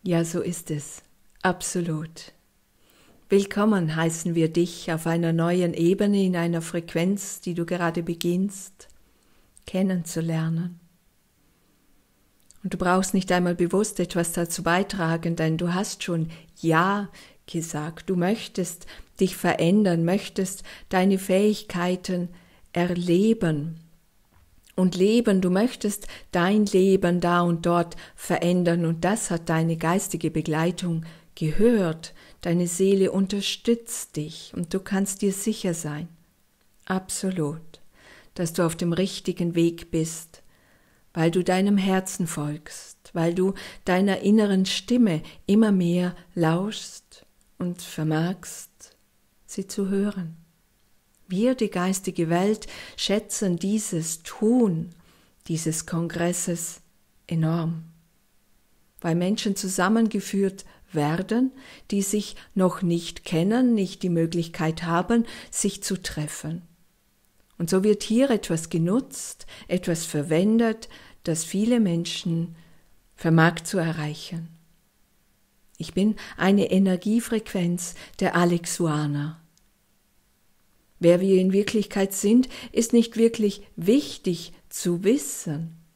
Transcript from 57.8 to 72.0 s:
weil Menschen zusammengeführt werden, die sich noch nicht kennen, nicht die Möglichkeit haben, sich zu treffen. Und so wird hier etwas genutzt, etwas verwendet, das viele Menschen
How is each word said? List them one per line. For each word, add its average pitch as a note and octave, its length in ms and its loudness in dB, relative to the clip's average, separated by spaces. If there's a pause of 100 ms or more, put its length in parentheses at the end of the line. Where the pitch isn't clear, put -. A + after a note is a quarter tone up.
weil E3 160 0
Menschen G3 400 0
zusammengeführt G3 1120 0 (260)
werden, F#3+ 640 0 (360)
die G3+ 120 0
sich G#3 340 -4 (180)
noch F#3 280 2
nicht E3+ 420 -2
kennen, A3+ 500 2
nicht F#3+ 300 -2
die F3+ 60 0
Möglichkeit E3 720 -2
haben, F3+ 420 2 (240)
sich - 320 -4
zu F#3 200 -6
treffen. D#3 600 -8 (920)
Und E3+ 120 -2
so F#3 160 4
wird G#3 180 4
hier B3+ 260 4
etwas F#3+ 400 0
genutzt, - 760 -2 (240)
etwas F3 360 -2
verwendet, G#3+ 840 2 (340)
das D#3+ 220 -2
viele A3+ 340 2
Menschen E3+ 760 -2 (580)